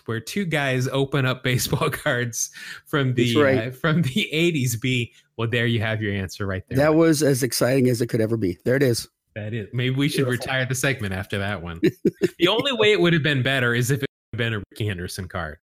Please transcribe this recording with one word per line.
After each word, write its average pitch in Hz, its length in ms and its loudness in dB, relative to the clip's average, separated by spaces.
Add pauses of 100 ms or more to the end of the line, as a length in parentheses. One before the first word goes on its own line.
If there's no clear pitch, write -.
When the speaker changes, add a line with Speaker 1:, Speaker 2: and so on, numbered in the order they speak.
Speaker 1:
where 113 140 -4
two 202 260 -4
guys 139 420 0
open 135 380 0
up 127 160 -2
baseball 127 480 0
<laughs> - 0 -
cards 123 600 -4 (360)
from 131 280 0
the, 120 200 2
Speaker 2:
That's - 20 2
right. 131 320 4
Speaker 1:
uh, - 40 -8
from 160 300 2
the 139 300 -2
eighties 151 440 0
be? 123 360 -2 (240)
Well, 113 120 -2
there 120 180 0
you 117 140 2
have 110 200 -2
your 101 140 -2
answer 98 320 -6
right 95 220 -4
there. 131 100 -2
Speaker 2:
That 156 160 4
was 160 280 4
as 135 200 2
exciting 127 460 2
as 120 120 2
it 120 60 2
could 117 140 0
ever 110 160 2
be. 92 280 -2
There 123 120 2
it 143 60 2
is. 120 260 2 (260)
Speaker 1:
That 107 200 -8
is. 107 180 -8
Maybe 127 220 -2
we 143 160 0
should 139 160 0
Speaker 2:
Beautiful. 123 200 -2
Speaker 1:
retire 131 200 -2
the 131 80 -4
segment 127 400 -2
after 101 240 -6
that 98 240 -4
one. 85 240 -10
Speaker 2:
<laughs> - 40 4 (480)
Speaker 1:
The 175 100 4
only 247 240 0
way 214 200 4
it 180 80 2
would 170 140 4
have 156 80 2
been 139 200 0
better 123 320 0
is 120 160 0
if 139 120 0
it 135 40 -2 (280)
had - 40 -10
been 117 140 -2
a 104 180 -4
Rickey 107 160 -6
Henderson 92 400 -6
card. 80 360 -8